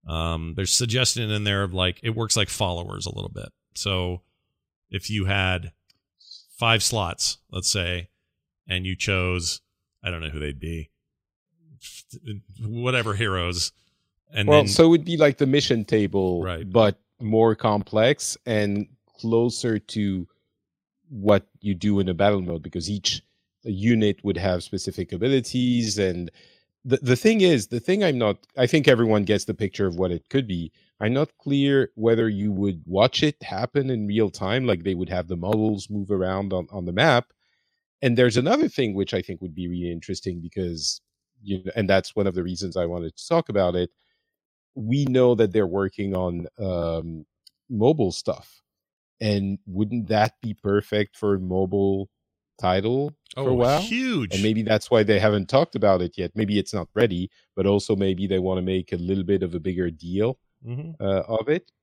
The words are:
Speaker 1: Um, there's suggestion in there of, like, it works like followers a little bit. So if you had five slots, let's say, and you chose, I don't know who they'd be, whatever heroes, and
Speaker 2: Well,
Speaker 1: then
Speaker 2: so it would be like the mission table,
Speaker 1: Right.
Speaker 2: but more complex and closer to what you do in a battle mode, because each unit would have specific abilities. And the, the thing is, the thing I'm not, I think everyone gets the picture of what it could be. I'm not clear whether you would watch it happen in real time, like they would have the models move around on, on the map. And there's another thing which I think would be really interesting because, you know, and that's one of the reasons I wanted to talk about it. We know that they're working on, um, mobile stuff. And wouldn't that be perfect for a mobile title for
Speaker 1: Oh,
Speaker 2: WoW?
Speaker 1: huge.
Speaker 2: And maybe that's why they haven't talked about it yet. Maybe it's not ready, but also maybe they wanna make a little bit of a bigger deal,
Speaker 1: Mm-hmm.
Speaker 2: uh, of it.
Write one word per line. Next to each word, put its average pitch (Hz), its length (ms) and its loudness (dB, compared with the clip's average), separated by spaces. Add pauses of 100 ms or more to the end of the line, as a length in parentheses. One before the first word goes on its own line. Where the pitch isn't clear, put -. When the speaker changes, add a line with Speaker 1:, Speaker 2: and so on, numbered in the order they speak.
Speaker 1:
Um, 82 500 -4
there's 95 160 -2
suggestion 120 580 -2
in 104 140 -2
there 98 180 0
of, 92 120 -6
like, 92 280 -2
it 113 140 -4
works 113 180 -4
like 104 140 0
followers 92 560 -6
a 92 100 -8
little - 160 -10
bit. - 200 -14 (240)
So 90 480 -4 (680)
if - 220 -8
you 101 160 -2
had 92 460 -2 (840)
five 113 260 0
slots, - 560 -4 (120)
let's - 180 -4
say, 90 400 -4 (580)
and 92 200 -4
you 92 100 -4
chose, 90 640 -2 (440)
I 90 60 -4
don't 85 100 -8
know 78 100 -10
who 76 100 -10
they'd 73 180 -8
be, 80 320 -10 (1800)
whatever 117 480 -2
heroes, 90 580 -2 (600)
and 104 160 0
Speaker 2:
Well, 147 140 8
Speaker 1:
then 120 60 0
Speaker 2:
so 165 180 6
it - 20 8
would 165 160 6
be 170 120 -2
like 147 220 4
the 143 80 2
mission 131 380 2
table, 95 580 0
Speaker 1:
Right. 90 260 -6
Speaker 2:
but 104 300 4 (220)
more 110 340 4
complex 107 840 0 (100)
and 104 420 0 (300)
closer 117 600 0
to 98 480 -4 (800)
what 104 380 2 (140)
you 101 140 -2
do 101 260 2
in 92 80 2
a 90 60 0
battle 101 260 4
mode, 85 220 -6
because 85 280 -8
each - 320 -4 (400)
unit 107 600 2
would 98 120 0
have 90 260 -2
specific 92 500 -8
abilities. 120 840 0
And 87 320 -2 (540)
the, 131 120 0
the 127 200 2
thing 220 260 4
is, 151 260 4
the 117 120 -4
thing 196 220 0
I'm 147 160 0
not, 104 200 2 (180)
I 131 100 4
think 151 220 4
everyone 110 360 6
gets 104 200 2
the - 100 -4
picture 101 320 -2
of 87 100 -2
what 92 140 0
it 85 200 -6
could 135 180 -2
be. 85 240 -6 (260)
I'm 110 140 0
not 143 260 -2
clear 139 560 2
whether 113 340 2
you 104 240 -2
would 95 340 -2
watch 98 360 2
it 151 200 0
happen 131 480 -4
in 107 160 -2
real 104 240 2
time, 117 360 -2
like 92 180 0
they 95 100 0
would 85 160 -4
have 90 180 -4
the 90 80 -4
models 104 540 -2
move 101 200 -6
around 95 420 -2
on, 90 180 -4
on 92 160 -8
the 87 60 -6
map. 123 400 2 (680)
And 120 160 2
there's 120 200 6
another 220 320 2
thing 110 260 -2
which 98 200 -4
I 92 80 0
think 92 200 -12
would 85 120 -10
be 87 140 -8
really 87 240 -6
interesting 87 480 -8
because, 85 600 -6 (420)
you 98 200 -6
know, 92 140 -8
and 101 120 0
that's 95 280 2
one 101 100 2
of 92 80 -2
the 90 80 -2
reasons 90 340 -6
I 87 100 0
wanted 85 300 -8
to - 120 -18
talk 165 200 0
about 92 280 2
it. 90 140 0 (840)
We 131 300 0
know 127 300 6
that 107 180 4
they're 104 140 4
working 98 500 -2
on, 87 300 -2 (120)
um, 82 680 -4 (420)
mobile 120 420 2
stuff. - 520 -8 (580)
And 101 460 0
wouldn't 104 420 -4
that 107 320 2
be 107 140 -6
perfect 104 600 -2
for 101 180 0
a 92 60 -2
mobile 98 680 0 (520)
title 117 520 0 (220)
for 131 160 -2
Speaker 1:
Oh, 131 40 4
Speaker 2:
WoW? 127 260 4
Speaker 1:
huge. 220 540 -4
Speaker 2:
And 98 80 0
maybe 107 200 2
that's 107 280 0
why 113 140 6
they 101 140 2
haven't 104 300 2
talked 143 280 2
about 98 260 4
it 90 140 -4
yet. 87 180 -6
Maybe 104 240 0
it's 95 160 -4
not 87 200 -6
ready, 98 360 2 (240)
but 95 120 0
also 101 280 2
maybe 95 320 0
they 92 140 0
wanna 92 220 -2
make 92 300 -2
a 98 40 -4
little 92 280 -2
bit 95 180 2
of 87 120 -6
a 87 60 -4
bigger 90 300 -2
deal, 90 480 -4 (280)
Speaker 1:
Mm-hmm. 143 260 -10 (120)
Speaker 2:
uh, 98 220 0
of 113 220 -4
it. - 240 -2 (100)